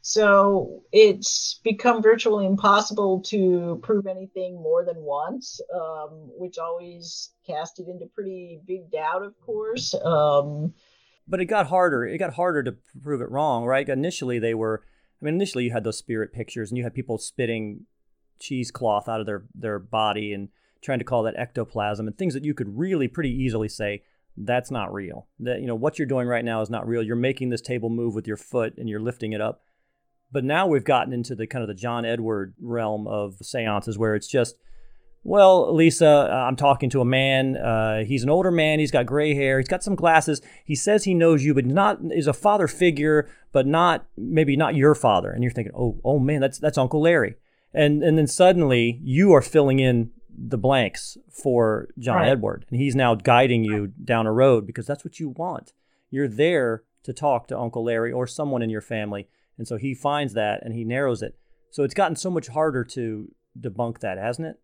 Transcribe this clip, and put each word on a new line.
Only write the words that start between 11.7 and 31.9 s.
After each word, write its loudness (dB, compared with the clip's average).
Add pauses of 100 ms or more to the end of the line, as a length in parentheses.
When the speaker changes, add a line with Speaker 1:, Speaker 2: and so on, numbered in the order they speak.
Speaker 2:
It -8
got -6
harder -2
to -6 (260)
prove -6
it -8
wrong, -2
right? 0
Initially, -4
they -2
were, -4 (400)
I -10
mean, -2
initially -2
you -2
had -4
those -6
spirit -6
pictures -10
and -6
you -6
had -8
people -8
spitting -8 (580)
cheesecloth -4
out -4
of -8
their, -8 (100)
their -8
body -2
and -8 (340)
trying -4
to -6
call -2
that -4
ectoplasm -6
and -10
things -2
that -8
you -2
could -8
really -2
pretty -4 (120)
easily -2
say, -6 (340)
"That's -2
not -6
real. -12 (140)
That, -4
you -8
know, -4
what -4
you're -2
doing -2
right -2
now -2
is -4
not -6
real. -2
You're -4
making -2
this -4
table -6
move -4
with -6
your -6
foot -4
and -10
you're -6
lifting -6
it -4
up." -6 (680)
But -4
now 0
we've 2
gotten 0
into -6
the -8
kind -6
of -8
the -8
John -6